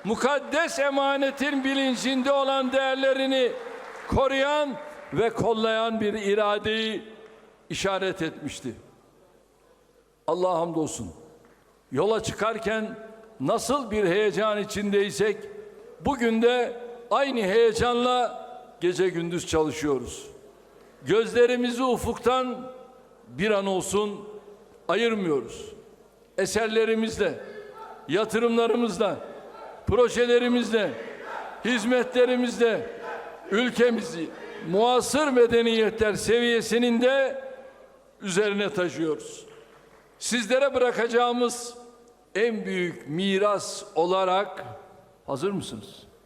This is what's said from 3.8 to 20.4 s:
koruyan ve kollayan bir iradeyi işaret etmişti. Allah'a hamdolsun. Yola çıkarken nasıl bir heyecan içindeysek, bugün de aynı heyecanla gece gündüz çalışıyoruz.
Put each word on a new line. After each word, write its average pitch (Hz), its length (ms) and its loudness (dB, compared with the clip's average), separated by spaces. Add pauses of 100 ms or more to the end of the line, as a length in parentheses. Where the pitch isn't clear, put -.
koruyan 269 680 0 (360)
ve 208 180 0
kollayan 220 720 0
bir 208 120 0
iradeyi 214 880 0 (680)
işaret 190 520 -2
etmişti. 151 520 -8 (1500)
Allah'a 180 340 0
hamdolsun. 156 520 -4 (800)
Yola 196 300 0
çıkarken 220 760 -4 (420)
nasıl 226 500 0
bir 214 140 2
heyecan 208 540 2
içindeysek, 202 760 0 (640)
bugün 233 420 2
de 240 380 2 (300)
aynı 247 300 2
heyecanla 233 1080 2 (320)
gece 175 280 2
gündüz 170 380 -4
çalışıyoruz. 143 800 0 (760)